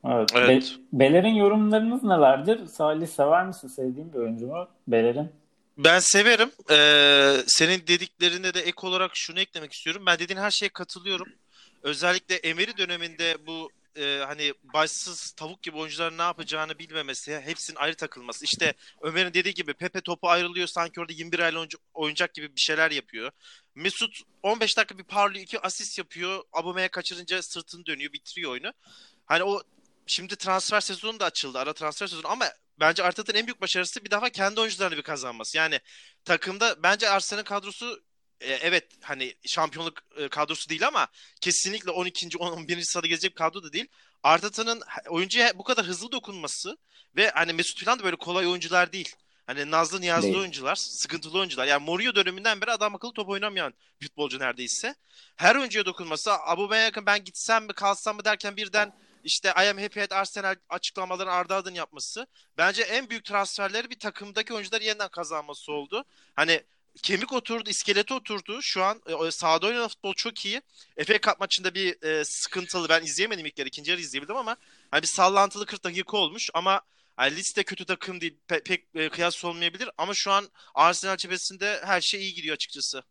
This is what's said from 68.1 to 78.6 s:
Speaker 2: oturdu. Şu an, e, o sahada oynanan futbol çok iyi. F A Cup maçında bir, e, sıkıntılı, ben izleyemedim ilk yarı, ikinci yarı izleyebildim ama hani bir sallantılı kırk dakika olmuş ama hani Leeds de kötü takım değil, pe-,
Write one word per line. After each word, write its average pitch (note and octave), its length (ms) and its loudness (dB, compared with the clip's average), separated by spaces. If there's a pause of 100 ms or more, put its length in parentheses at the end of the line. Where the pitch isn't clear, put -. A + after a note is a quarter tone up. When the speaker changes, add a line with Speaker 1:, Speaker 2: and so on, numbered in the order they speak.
Speaker 2:
oturdu. G#3+ 480 -8
Şu F#3+ 220 0
an, G#3+ 220 0
e, D#3+ 80 -6
o D#3+ 160 -2
sahada E3 360 2
oynanan A#3 220 -2
futbol G3 260 -8
çok - 320 -6
iyi. A3+ 160 -6 (340)
F E3+ 180 2
A G#3 60 4
Cup - 200 0
maçında F#3 340 -2
bir, F#3 280 -2
e, D#3 220 -2
sıkıntılı, F3+ 640 -4
ben D#3+ 140 6
izleyemedim D#3+ 440 -4
ilk - 120 -10
yarı, C3+ 100 -4
ikinci D3 220 -8
yarı F3+ 100 -2
izleyebildim D3 360 -8
ama A#3 200 -6 (340)
hani D3+ 120 2
bir D#3+ 40 -4
sallantılı G3 600 4
kırk - 180 -12
dakika F#3 320 -4
olmuş F3+ 380 -2
ama F#3+ 260 2 (360)
hani C#3 200 0
Leeds F#3+ 200 -6
de G3+ 60 0
kötü F#3 220 -6
takım F3+ 360 -6
değil, D#3+ 140 -6 (140)
pe-, D#3+ 140 0